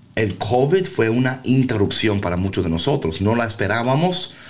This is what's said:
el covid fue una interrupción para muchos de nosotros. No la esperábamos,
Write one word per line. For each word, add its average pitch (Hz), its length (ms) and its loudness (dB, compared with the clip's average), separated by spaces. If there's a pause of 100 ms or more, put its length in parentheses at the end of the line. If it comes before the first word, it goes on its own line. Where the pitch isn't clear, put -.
(160)
el 104 200 0
covid 143 500 0
fue 113 240 0
una 127 360 0
interrupción 110 760 2
para 87 160 -2
muchos 95 260 0
de 82 60 -2
nosotros. 82 520 -2
No 107 140 2
la 117 100 0
esperábamos, 120 880 0 (160)